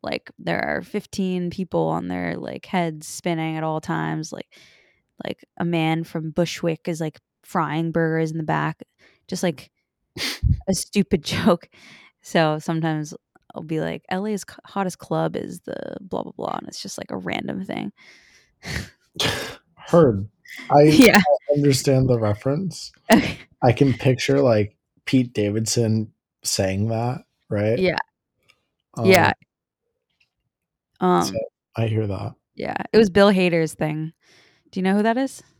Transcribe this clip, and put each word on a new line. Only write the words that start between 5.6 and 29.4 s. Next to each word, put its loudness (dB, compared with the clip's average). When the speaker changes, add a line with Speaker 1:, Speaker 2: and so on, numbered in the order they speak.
Speaker 1:
man 0
from -8
Bushwick -2
is, -6
like, -6
frying -2
burgers 0
in -6
the -4
back." -4
Just, -4
like, -4
Speaker 2:
<laughs> -2
Speaker 1:
a 0
stupid -2
<laughs> -
joke. 0
So 0
sometimes -4
I'll -10
be -4
like, -6
"L -4
A's -6
c-, -20
hottest -6
club -4
is -10
the -10
blah, -8
blah, -12
blah," -6
and -10
it's -14
just, -12
like, -12
a -6
random -6
thing. -8
<laughs> -8
Speaker 2:
Heard. 2
I, 8
Speaker 1:
<laughs> -
Yeah. 8
Speaker 2:
I 2
understand 4
the 4
reference. -2
Speaker 1:
Okay. 4
Speaker 2:
I 6
can 4
picture, 2
like, 2
Pete 2
Davidson 0
saying -2
that, -4
right? 0
Speaker 1:
Yeah. 0
Speaker 2:
Um, -2
Speaker 1:
Yeah. 6